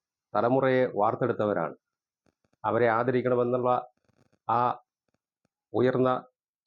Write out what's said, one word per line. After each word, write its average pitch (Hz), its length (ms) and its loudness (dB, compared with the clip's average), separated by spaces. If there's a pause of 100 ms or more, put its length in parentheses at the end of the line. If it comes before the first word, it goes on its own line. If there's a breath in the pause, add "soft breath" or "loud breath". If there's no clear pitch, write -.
(360)
തലമുറയെ 127 600 2
വാർത്തെടുത്തവരാണ്. 104 760 0 (920)
അവരെ 113 220 2
ആദരിക്കണമെന്നുള്ള 123 1000 0 (640)
ആ 120 320 0 (920)
ഉയർന്ന 127 500 0 (440)